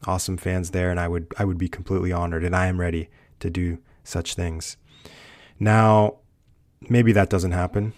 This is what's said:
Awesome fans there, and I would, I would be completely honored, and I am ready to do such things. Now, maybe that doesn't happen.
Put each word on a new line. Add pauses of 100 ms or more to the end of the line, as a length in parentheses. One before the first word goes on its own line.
Awesome
fans
there,
and
I
would,
I
would
be
completely
honored,
and
I
am
ready (300)
to
do (260)
such
things. (840)
Now, (720)
maybe
that
doesn't
happen.